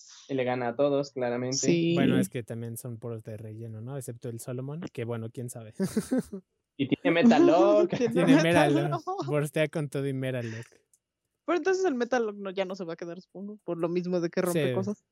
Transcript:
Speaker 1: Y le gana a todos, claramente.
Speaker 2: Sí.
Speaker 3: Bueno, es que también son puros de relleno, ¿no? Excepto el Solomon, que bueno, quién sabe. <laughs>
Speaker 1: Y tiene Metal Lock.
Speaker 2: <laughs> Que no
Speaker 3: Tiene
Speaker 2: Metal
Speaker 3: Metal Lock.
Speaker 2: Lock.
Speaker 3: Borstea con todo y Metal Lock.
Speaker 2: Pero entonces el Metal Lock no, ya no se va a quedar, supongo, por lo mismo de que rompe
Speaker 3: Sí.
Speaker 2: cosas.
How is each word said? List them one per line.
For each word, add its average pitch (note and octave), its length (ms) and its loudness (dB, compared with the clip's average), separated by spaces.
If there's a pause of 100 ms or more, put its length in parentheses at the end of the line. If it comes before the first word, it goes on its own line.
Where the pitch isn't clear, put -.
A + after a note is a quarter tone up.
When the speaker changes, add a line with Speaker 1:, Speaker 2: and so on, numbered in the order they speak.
(280)
Speaker 1:
Y C#3 60 -6
le C3 100 0
gana B2 240 -2
a A#2 80 -4
todos, C#3+ 360 0
claramente. B2+ 440 -4
Speaker 2:
Sí. E3+ 380 2
Speaker 3:
Bueno, B2+ 240 4
es C3 100 0
que B2 140 -8
también A#2 340 -8
son A#2 220 -10
puros A2+ 260 -10
de A2 120 -12
relleno, A2 440 -12
¿no? B2+ 160 -10
Excepto B2 320 -10
el A#2 120 -8
Solomon, C3 400 -8 (120)
que A#2+ 120 -6
bueno, A2+ 260 -6
quién A#2+ 200 -10
sabe. A2+ 280 -16
<laughs> G3+ 680 -2 (320)
Speaker 1:
Y C3 120 0
tiene - 340 2
Metal C#4 240 8
Lock. E4 440 6
Speaker 2:
<laughs> - 0 -
Que A#3+ 180 0
no A3+ 60 -2
Speaker 3:
Tiene E3+ 220 6
Speaker 2:
Metal D#3+ 60 6 (300)
Speaker 3:
Metal D3 180 2
Lock. - 160 -4
Speaker 2:
Lock. F#4 200 -6
Speaker 3:
Borstea D3 420 0
con D3 220 -4
todo C#3 160 -4
y C3+ 80 -2
Metal C3 360 -4
Lock. A2+ 160 -12 (800)
Speaker 2:
Pero F4 140 0
entonces F#4+ 260 0
el E4 100 2
Metal A#3+ 300 0
Lock G#3 120 -4
no, G3 140 -8
ya F#3+ 140 -2
no F#3 100 -6
se F#3+ 100 -8
va E3 100 -8
a - 20 -16
quedar, F3 240 -10
supongo, G3+ 440 -14
por E3+ 120 -4
lo E3 140 0
mismo F3+ 300 0
de E3+ 100 0
que - 100 -2
rompe F3 280 2
Speaker 3:
Sí. B2 60 0
Speaker 2:
cosas. G3 380 -4